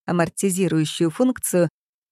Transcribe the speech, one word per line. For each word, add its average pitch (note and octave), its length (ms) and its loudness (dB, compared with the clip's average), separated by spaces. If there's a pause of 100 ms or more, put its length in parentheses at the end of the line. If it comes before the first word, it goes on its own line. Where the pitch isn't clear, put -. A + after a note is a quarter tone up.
амортизирующую E3+ 1040 0
функцию, F#3 580 0 (440)